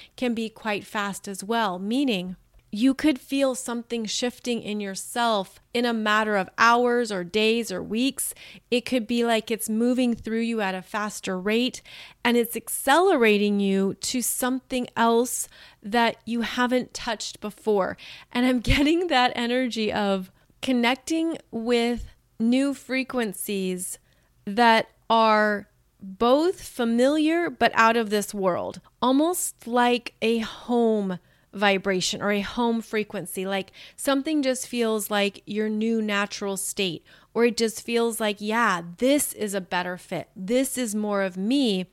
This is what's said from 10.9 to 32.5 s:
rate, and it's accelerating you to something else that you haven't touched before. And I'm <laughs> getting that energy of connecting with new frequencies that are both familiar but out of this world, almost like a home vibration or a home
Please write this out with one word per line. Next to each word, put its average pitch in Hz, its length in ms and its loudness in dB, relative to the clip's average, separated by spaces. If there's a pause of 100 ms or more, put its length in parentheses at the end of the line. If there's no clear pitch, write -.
rate, 220 440 -2 (420)
and 240 120 2
it's 233 200 0
accelerating 226 1040 4
you 196 340 0
to - 280 -4
something 254 760 -4
else 233 520 2 (340)
that 226 420 0
you 233 160 -4
haven't 247 540 0
touched - 460 -8
before. 208 580 0 (340)
And 247 140 2
I'm 254 140 2
<laughs> - 0 -
getting 302 480 2
that 254 280 4
energy 233 560 -2
of 196 400 0 (300)
connecting 262 760 0 (160)
with 233 560 0 (320)
new 262 340 2
frequencies 208 1200 -4 (480)
that 226 420 4 (200)
are 214 600 2 (320)
both 247 600 2
familiar 294 880 2
but 247 260 2
out 226 220 6
of 220 140 0
this 208 240 -2
world, 175 460 -2 (200)
almost 285 680 0
like 247 560 0
a 226 160 2
home 220 840 0 (320)
vibration 196 680 0
or 202 120 0
a 202 80 0
home 233 400 -2